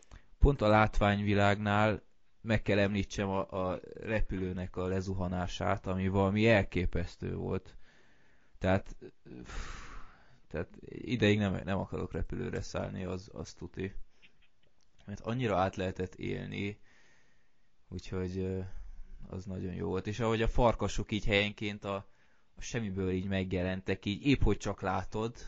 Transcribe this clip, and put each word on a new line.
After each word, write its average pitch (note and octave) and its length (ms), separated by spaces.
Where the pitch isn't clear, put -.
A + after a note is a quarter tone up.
pont C#3+ 220
a G#2+ 80
látványvilágnál G#2 1300
meg A2 220
kell G2+ 160
említsem G2+ 500
a, F#2+ 420
a E2+ 100
repülőnek F#2 840
a F#2 100
lezuhanását, F#2 1000
ami F#2+ 220
valami G2 400
elképesztő F2+ 840
volt. F#2 420
Tehát, F#2+ 380
tehát D#2 200
ideig G#2 500
nem, F#2+ 260
nem F#2+ 140
akarok F2+ 340
repülőre F2+ 500
szállni, G2 420
az, F#2 280
az - 200
tuti. F#2 400
Mert G2+ 140
annyira A2+ 360
át F#2+ 200
lehetett F#2 380
élni, G2 640
úgyhogy, F#2 500
ö, F#2+ 220
az F#2 160
nagyon F#2 300
jó F2+ 140
volt. F#2 180
És G#2+ 140
ahogy A2+ 220
a A2 60
farkasok A2 640
így G#2 120
helyenként G#2 600
a, G2+ 100
a - 40
semmiből G2 500
így F#2 160
megjelentek, F#2+ 800
így G2+ 220
épp C3+ 160
hogy G#2 160
csak - 220
látod G2+ 560